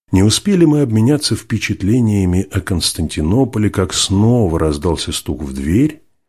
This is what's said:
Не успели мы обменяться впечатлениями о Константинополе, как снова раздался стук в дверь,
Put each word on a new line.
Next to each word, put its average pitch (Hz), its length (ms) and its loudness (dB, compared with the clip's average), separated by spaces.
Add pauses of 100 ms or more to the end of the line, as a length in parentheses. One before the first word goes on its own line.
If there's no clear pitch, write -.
(100)
Не 95 120 4
успели 170 420 2
мы 147 160 4
обменяться 117 560 0
впечатлениями 101 1120 0
о 92 100 -2
Константинополе, 95 1120 -2
как 92 220 -2
снова 101 640 2
раздался 80 540 -2
стук 76 300 -8
в 69 120 -10
дверь, 98 480 0 (260)